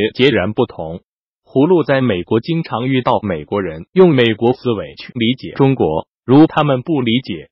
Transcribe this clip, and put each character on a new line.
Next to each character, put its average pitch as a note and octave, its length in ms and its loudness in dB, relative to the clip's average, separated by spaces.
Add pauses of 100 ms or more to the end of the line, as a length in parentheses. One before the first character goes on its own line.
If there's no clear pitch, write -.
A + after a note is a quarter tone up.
(140)
截 C3 160 2
然 G#2+ 240 0
不 B2 120 -2
同。 E2 360 -10 (420)
葫 C3+ 240 0
芦 F3 160 2
在 C3+ 160 0
美 G#2+ 240 0
国 A2 160 0
经 E3 240 -4
常 B2 240 -6
遇 C3+ 140 -2
到 A#2+ 200 0
美 F2 220 -6
国 G2+ 180 -4
人 E2 300 -10
用 F3+ 240 4
美 A#2 180 4
国 A#2 200 0
思 B2+ 180 -4
维 D#2+ 240 -6
去 - 200 -20
理 A#2 180 0
解 F2+ 220 -12
中 C3+ 200 2
国， E2 320 -2 (160)
如 D3 240 6
他 D#3 160 -2
们 C3+ 180 -2
不 D3+ 200 -4
理 A#2+ 180 0
解 E2 320 -10